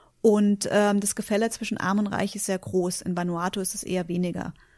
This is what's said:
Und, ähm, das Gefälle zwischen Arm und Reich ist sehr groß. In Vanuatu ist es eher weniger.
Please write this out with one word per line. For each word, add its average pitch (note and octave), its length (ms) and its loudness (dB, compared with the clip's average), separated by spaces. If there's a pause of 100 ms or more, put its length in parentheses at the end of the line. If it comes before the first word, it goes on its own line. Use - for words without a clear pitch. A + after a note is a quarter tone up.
(220)
Und, G#3 500 4
ähm, G#3 280 4
das G#3 160 -2
Gefälle A3 340 0
zwischen G#3+ 280 -6
Arm G3+ 220 2
und G#3 80 2
Reich G3+ 280 -2
ist G3+ 100 -4
sehr F#3 140 -2
groß. F#3 420 -2
In F3+ 140 -2
Vanuatu F3 440 -2
ist F#3+ 160 -4
es - 80 -8
eher F3+ 240 -2
weniger. F3 460 -4 (240)